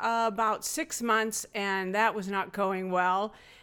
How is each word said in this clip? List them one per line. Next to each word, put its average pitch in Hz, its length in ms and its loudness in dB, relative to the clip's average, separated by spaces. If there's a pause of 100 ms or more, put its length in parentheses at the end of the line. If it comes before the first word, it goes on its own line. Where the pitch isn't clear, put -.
uh, 226 240 2
about 220 380 0
six - 360 -4
months, 220 440 0 (100)
and 190 400 -2
that 220 180 4
was 202 140 -4
not 196 240 -2
going 190 400 -2
well. 185 420 2 (300)